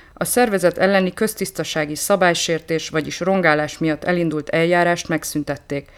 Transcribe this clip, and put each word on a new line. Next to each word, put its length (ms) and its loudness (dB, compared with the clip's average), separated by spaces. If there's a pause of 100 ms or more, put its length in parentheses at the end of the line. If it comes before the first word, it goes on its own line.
(140)
a 100 -6
szervezet 540 2
elleni 340 2
köztisztasági 800 -4
szabálysértés, 960 0
vagyis 320 -4
rongálás 580 2
miatt 260 -2
elindult 440 0
eljárást 600 2
megszüntették, 880 -6